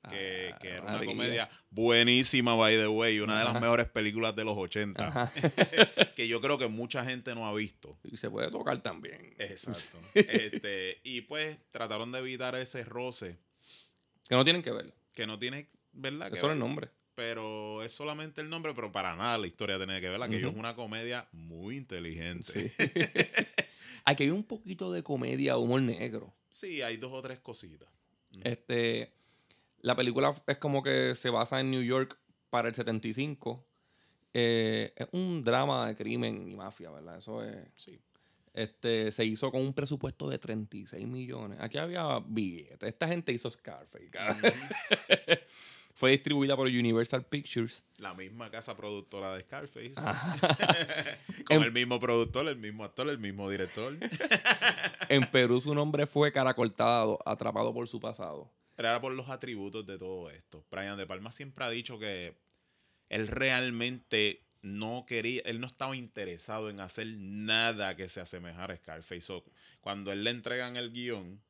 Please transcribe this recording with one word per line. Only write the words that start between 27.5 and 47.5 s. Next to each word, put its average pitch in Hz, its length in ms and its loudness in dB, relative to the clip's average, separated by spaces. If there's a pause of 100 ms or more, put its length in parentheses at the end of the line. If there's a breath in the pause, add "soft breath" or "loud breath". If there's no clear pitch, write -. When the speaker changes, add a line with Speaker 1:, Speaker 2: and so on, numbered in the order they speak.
Speaker 1:
Ujú. 95 120 -18
Speaker 2:
Este, 117 680 0 (680 soft breath)
la 123 140 4
película 127 380 4 (120)
es 139 120 2
como 139 240 0
que 131 320 4
se 127 160 -2
basa 120 300 2
en 131 100 2
New 131 120 2
York 131 360 0 (320)
para 117 180 2
el 113 60 -2
setenta 113 340 -2
y 113 60 -2
cinco. 127 520 -6 (680 soft breath)
Eh, 113 600 2
es 123 160 -6
un 175 320 -2
drama 123 440 4
de 107 80 -4
crimen 110 520 -2
y 98 80 -12
mafia, 95 340 -12
¿verdad? 80 280 -16
Eso 110 260 -10
es. 107 120 -10 (200)
Speaker 1:
Sí. - 240 -18 (540 soft breath)
Speaker 2:
Este, 110 580 0
se 117 120 2
hizo 110 260 0
con 131 120 0
un 139 100 0
presupuesto 139 560 -4
de 131 100 -4
treinta 107 380 -6
y 101 100 -10
seis 98 200 -8
millones. 123 540 -8
Aquí 117 180 -4
había 160 460 -2
billetes. 90 640 -4
Esta 160 200 -2
gente 170 240 0
hizo 120 180 -2
Scarface, - 600 -16
cabrón. - 420 4
Speaker 1:
Ujú. - 600 2
Speaker 2:
<laughs> - 800 0
Fue 131 180 6
distribuida 139 440 4
por 131 120 2
Universal 120 580 4
Pictures. 123 580 -4 (140)